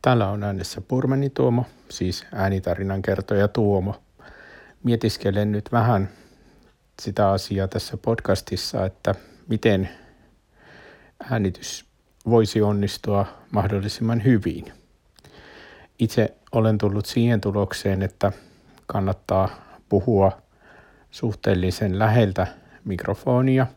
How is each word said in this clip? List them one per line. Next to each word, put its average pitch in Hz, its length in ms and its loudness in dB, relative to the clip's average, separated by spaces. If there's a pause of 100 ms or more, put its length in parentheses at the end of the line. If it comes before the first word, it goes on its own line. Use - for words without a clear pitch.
Täällä 117 260 4
on 104 140 -4
äänessä 98 380 -6
Purmeni 135 500 0
Tuomo, 127 360 2 (220)
siis - 440 -6
äänitarinan 98 720 -2
kertoja 98 460 0
Tuomo. 101 460 0 (880)
Mietiskelen 104 720 0
nyt 104 200 -4
vähän 110 360 2 (960)
sitä 101 280 0
asiaa 98 380 -2
tässä - 280 -6
podcastissa, - 920 -2
että - 280 -4 (340)
miten 101 400 2 (1400)
äänitys 98 540 -4 (420)
voisi 110 360 4
onnistua 101 640 0 (240)
mahdollisimman 104 760 -2
hyvin. - 480 0 (1300)
Itse 110 360 0 (180)
olen 110 260 2
tullut 101 280 0
siihen 117 340 2
tulokseen, 98 640 -2
että 95 300 -2 (540)
kannattaa 95 640 0 (400)
puhua 98 440 4 (760)
suhteellisen 95 880 -2
läheltä 107 480 2 (380)
mikrofonia 127 840 0 (100)